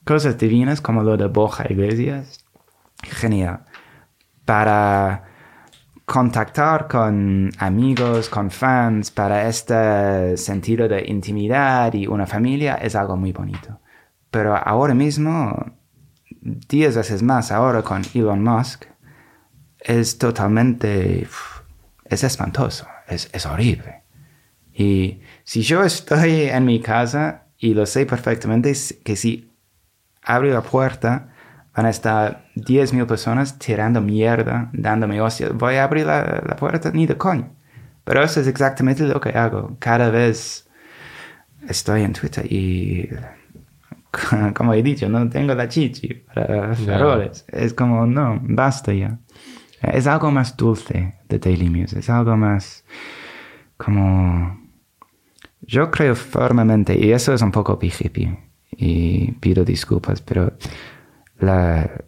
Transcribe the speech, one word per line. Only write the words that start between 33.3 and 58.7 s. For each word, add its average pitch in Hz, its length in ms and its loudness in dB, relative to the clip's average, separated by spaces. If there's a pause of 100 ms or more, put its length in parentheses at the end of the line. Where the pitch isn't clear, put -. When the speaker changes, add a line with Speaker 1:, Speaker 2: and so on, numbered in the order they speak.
Speaker 1:
tirando 110 420 0
mierda, 117 720 0
dándome 107 480 -2
hostias. 113 340 -2
Voy 123 220 0
a 135 80 2
abrir 151 200 0
la, 147 420 0
la - 100 -4
puerta, 165 360 -2
ni 160 140 2
de - 100 0
coña. 180 320 -2 (560)
Pero - 200 2
eso 160 160 0
es 131 80 2
exactamente 135 560 0
lo 135 160 0
que - 100 -4
hago. 110 480 -2
Cada 117 320 2
vez 117 580 0 (1000)
estoy 107 340 0
en 98 100 0
Twitter - 400 -6
y, 92 560 -2 (1040)
<laughs> 104 440 0
como 117 200 2
he 110 80 4
dicho, 127 260 0
no 117 220 0
tengo 139 240 -2
la 123 140 -2
chichi - 400 -2 (260)
para 107 400 -2
Speaker 2:
Ya. 107 240 -2
Speaker 1:
faroles. 127 500 0
Es 117 240 -4
como, 120 320 2
no, 123 380 0
basta 127 500 0
ya. 101 260 -2 (600)
Es 131 260 0
algo 151 240 2
más 131 260 0
dulce, 104 580 -2 (140)
The 104 100 -2
Daily 87 320 2
News. 87 240 -2
Es 98 160 -6
algo 117 260 2
más 104 480 0 (920)
como, 92 840 2 (1000)
yo 139 280 0
creo 139 240 2
firmemente, 110 840 2
y 107 140 6
eso 123 200 4
es 123 100 2
un 101 100 2
poco 101 280 0
hippie, - 580 -4 (340)